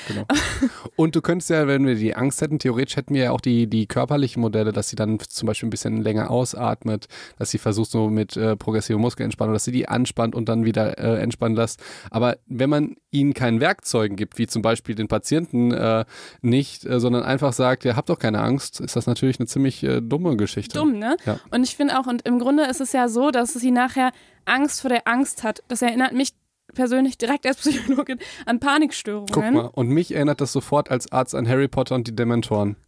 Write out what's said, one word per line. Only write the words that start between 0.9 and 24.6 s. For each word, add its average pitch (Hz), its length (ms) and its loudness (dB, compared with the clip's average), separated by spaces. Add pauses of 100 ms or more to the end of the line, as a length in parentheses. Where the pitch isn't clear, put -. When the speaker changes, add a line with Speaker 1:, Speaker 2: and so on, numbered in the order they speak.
Speaker 1:
Und 165 200 4
du 156 60 2
könntest 175 280 0
ja, 156 160 4
wenn 139 200 4
wir 127 100 4
die 107 180 2
Angst 135 260 0
hätten, 151 180 0
theoretisch 131 380 0
hätten 143 180 -2
wir 131 100 4
ja 120 80 2
auch 120 80 0
die, 117 260 2
die 107 200 0
körperlichen 131 540 0
Modelle, 110 320 0
dass 104 160 -2
sie - 80 -8
dann 107 220 0
zum - 280 -8
Beispiel 107 200 -2
ein 110 40 -2
bisschen 110 320 -2
länger 107 280 0
ausatmet, 117 800 -2 (300)
dass 104 120 -4
sie - 80 -2
versucht, 110 320 0
so 110 180 2
mit, 107 280 0
äh, 110 200 0
progressiver 110 420 -2
Muskelentspannung, 110 560 -2
dass 107 100 -2
sie 123 80 -4
die 127 160 -2
anspannt 117 460 -2
und 113 140 -4
dann 113 160 2
wieder, 110 340 0
äh, 110 220 0
entspannen 113 360 -2
lässt. 113 260 -2 (280)
Aber 120 260 0 (100)
wenn 131 240 0
man 147 260 0 (140)
ihnen 143 240 2
kein 117 260 2
Werkzeugen 113 560 0
gibt, 101 220 -8
wie 117 80 0
zum 113 160 -4
Beispiel 113 320 0
den 107 140 -4
Patienten, 120 640 0
äh, 113 320 2 (380)
nicht 127 440 0
äh, 123 140 0
sondern 120 220 2
einfach 135 300 0
sagt, 127 320 2
"Ja, 117 120 2
hab - 100 -4
doch - 120 -2
keine 107 220 0
Angst", 120 400 -2
ist - 160 -6
das 117 100 -2
natürlich 131 320 0
eine 120 80 -4
ziemlich, 135 360 -2
äh, 131 180 2
dumme 143 360 0
Geschichte. 107 420 -2
Speaker 2:
Dumm, 285 200 2
ne? 240 180 -2 (100)
Speaker 1:
Ja. - 120 0 (120)
Speaker 2:
Und 247 140 2
ich - 120 -4
finde 285 220 0
auch, 254 80 -4
und 240 160 -4
im 240 160 2
Grunde 277 260 4
ist 254 160 -2
es 262 120 -4
ja 247 160 4
so, 247 220 2
dass 240 240 0
sie 254 160 0
nachher 254 420 2 (320)
Angst 269 360 0